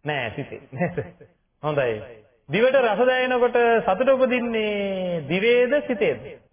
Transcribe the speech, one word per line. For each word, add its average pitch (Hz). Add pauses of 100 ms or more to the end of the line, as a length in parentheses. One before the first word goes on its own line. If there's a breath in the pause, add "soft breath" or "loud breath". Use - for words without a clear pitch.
නෑ 139
සිතේ. 117
නේද? 156 (640)
හොඳයි. 131 (480)
දිවට 233
රස 226
දැනෙනකොට 254 (220)
සතුට 226
උපදින්නේ 214
දිවේද 233
සිතේද? 196 (300)